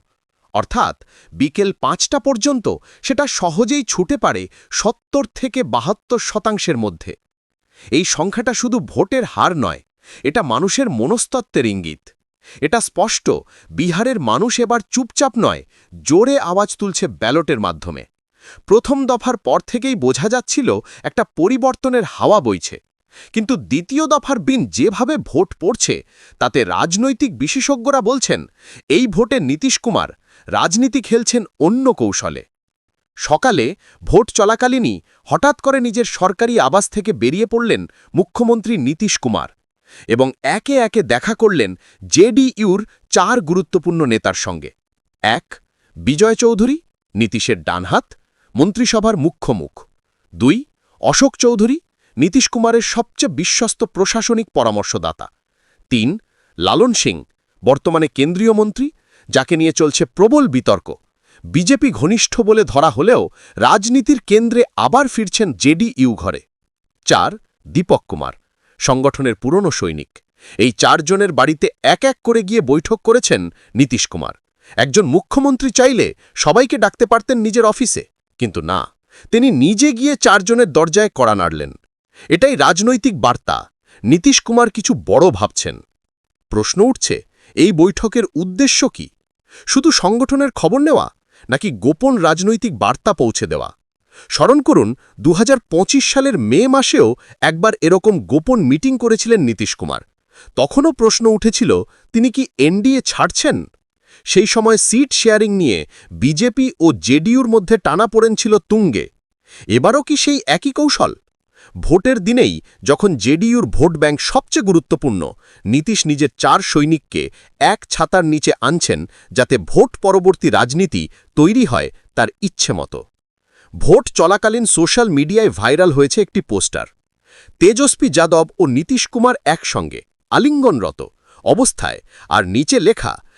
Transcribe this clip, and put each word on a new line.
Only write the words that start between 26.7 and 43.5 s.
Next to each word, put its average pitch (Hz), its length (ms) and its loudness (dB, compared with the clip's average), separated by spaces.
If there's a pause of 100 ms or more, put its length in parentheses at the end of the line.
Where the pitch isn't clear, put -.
বিশেষজ্ঞরা 240 640 -2
বলছেন, 190 460 -2 (420)
এই 220 180 2
ভোটে 226 320 0
নীতিশ 151 400 -2
কুমার 123 300 -4 (380)
রাজনীতি 214 540 0
খেলছেন 233 420 -2 (160)
অন্য 240 340 2
কৌশলে। 90 500 -6 (720)
সকালে 156 600 0 (280)
ভোট 214 280 2
চলাকালীনই 220 680 0 (220)
হঠাৎ 269 380 0
করে 269 180 0
নিজের 240 260 -2
সরকারি 220 540 -2
আবাস 165 300 0
থেকে 208 240 -4
বেরিয়ে 143 320 -2
পড়লেন 202 420 -2 (280)
মুখ্যমন্ত্রী 226 640 0
নীতিশ 160 400 -2
কুমার 92 320 -4 (580)
এবং 123 240 0 (120)
একে 202 320 -2
একে 226 280 0
দেখা 127 300 -2
করলেন 156 420 0 (300)
জেডিইউর 214 800 2 (240)
চার 214 320 2
গুরুত্বপূর্ণ 170 640 -2